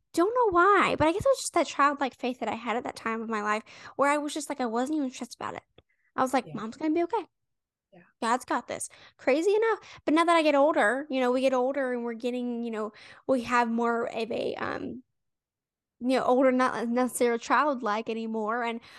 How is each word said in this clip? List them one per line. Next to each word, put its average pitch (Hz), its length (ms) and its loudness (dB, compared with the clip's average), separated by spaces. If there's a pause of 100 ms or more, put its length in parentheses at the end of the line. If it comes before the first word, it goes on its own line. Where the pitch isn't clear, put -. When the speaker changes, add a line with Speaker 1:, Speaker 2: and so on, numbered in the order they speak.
(140)
Speaker 1:
don't 381 200 2
know 480 180 2
why, 349 460 4
but 302 100 4
I 330 40 2
guess 392 140 -2
it - 40 2
was 508 100 2
just - 140 -8
that 311 140 2
childlike 277 480 0
faith 254 240 -6
that 220 100 -4
I - 60 -4
had 226 220 -4
at - 60 -8
that - 120 -8
time 226 260 -6
of 220 80 -8
my 214 120 -2
life 214 220 -2 (320)
where 277 140 4
I 294 80 2
was 294 160 -6
just 302 140 -8
like, 277 120 -6
I 254 60 -2
wasn't 254 320 -2
even 262 140 -2
stressed - 240 -12
about - 200 -10
it. - 80 -14 (520)
I - 60 2
was 262 120 -2
like, 254 100 0
Speaker 2:
Yeah. 151 100 -14
Speaker 1:
"Mom's 220 220 -8
gonna 311 180 0
be 339 100 2
okay. 349 220 -4 (680)
Speaker 2:
Yeah. 175 100 -20 (200)
Speaker 1:
God's 247 220 0
got 269 240 -4
this." - 200 -6 (300)
Crazy 330 360 2
enough. 440 260 2 (240)
But 285 100 2
now 330 100 4
that 339 120 4
I 330 60 4
get 294 120 4
older, 277 560 4
you 262 100 0
know, 247 120 2
we 262 100 2
get 262 120 2
older 262 380 0
and 240 120 -4
we're 240 100 -6
getting, 240 500 -6
you 233 60 -6
know, 214 220 -6 (340)
we 262 160 2
have 240 280 2
more 233 360 0
of 226 260 -6
a, - 240 -4
um, - 460 -8 (960)
you 247 160 -2
know, 226 60 0
older, 254 300 4
not 254 360 0
necessarily 240 500 0
childlike 233 680 -2
anymore. 226 540 -4
And 233 180 -6 (180)